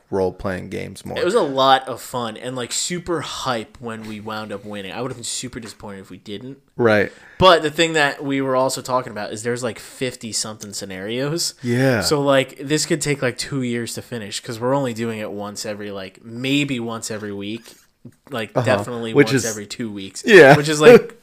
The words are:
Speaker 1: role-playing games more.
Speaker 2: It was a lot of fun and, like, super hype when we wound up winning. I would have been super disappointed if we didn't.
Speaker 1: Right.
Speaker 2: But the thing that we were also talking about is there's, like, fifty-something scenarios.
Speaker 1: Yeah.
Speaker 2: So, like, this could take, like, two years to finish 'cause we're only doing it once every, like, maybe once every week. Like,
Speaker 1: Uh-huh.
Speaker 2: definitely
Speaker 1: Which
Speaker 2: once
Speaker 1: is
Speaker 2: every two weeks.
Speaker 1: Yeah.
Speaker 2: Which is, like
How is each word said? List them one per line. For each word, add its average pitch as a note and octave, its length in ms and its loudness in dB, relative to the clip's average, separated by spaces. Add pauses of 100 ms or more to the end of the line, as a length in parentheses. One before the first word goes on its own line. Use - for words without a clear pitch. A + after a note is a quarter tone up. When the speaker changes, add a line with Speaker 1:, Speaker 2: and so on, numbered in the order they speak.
(120)
Speaker 1:
role-playing F#2+ 580 -4
games F#2+ 360 -12
more. F#2+ 120 -10
Speaker 2:
It C#3+ 80 -4
was F3+ 80 0
a A#3 80 2
lot C3+ 460 2
of A#2 140 -8
fun A#2 360 -8
and, B2+ 200 -10
like, A#2+ 160 -8
super F3 480 -6
hype - 580 -6
when A2+ 240 -12
we G#2+ 160 -12
wound G#2+ 320 -10
up G2+ 140 -10
winning. G2+ 260 -10
I G2 100 -8
would C3 80 -6
have A#2+ 80 -12
been A#2 60 -16
super - 380 -10
disappointed G2+ 400 -16
if F#2+ 100 -20
we F#2 60 -16
didn't. A2+ 420 -14 (160)
Speaker 1:
Right. G#2+ 360 4 (280)
Speaker 2:
But F3 240 8
the D3+ 80 0
thing E3 220 0
that D3 300 0
we C#3 180 -2
were C3+ 140 0
also C3 260 0
talking B2+ 300 -4
about G#2 220 -8
is G#2+ 100 -10
there's, A#2+ 200 -4
like, A2+ 160 -6
fifty-something G#2+ 960 -8
scenarios. A2+ 800 -6 (100)
Speaker 1:
Yeah. B2 380 2
Speaker 2:
So, C#3+ 200 2
like, C3+ 380 2
this D3 260 -2
could D3+ 160 -2
take, C#3+ 200 -2
like, B2 160 -2
two C3+ 260 -6
years A#2+ 320 -4
to G#2+ 60 -10
finish G#2+ 380 -10
'cause A#2 200 -10
we're B2 160 0
only B3 180 0
doing A2+ 260 -4
it G#2+ 120 -8
once G2+ 340 -10
every, G#2 260 -8
like, F#2+ 320 -12
maybe C3 560 -2
once A2+ 320 -8
every G#2 220 -8
week. G#2 300 -10 (680)
Like, A2+ 240 -6
Speaker 1:
Uh-huh. B2 100 2
Speaker 2:
definitely A#2 480 -2
Speaker 1:
Which C#3 140 6
Speaker 2:
once C3 80 0
Speaker 1:
is A#2 100 0
Speaker 2:
every G#2 220 -6
two A2+ 240 -8
weeks. G2 340 -12
Speaker 1:
Yeah. D3 320 12
Speaker 2:
Which D3 100 2
is, D3+ 140 0
like - 420 10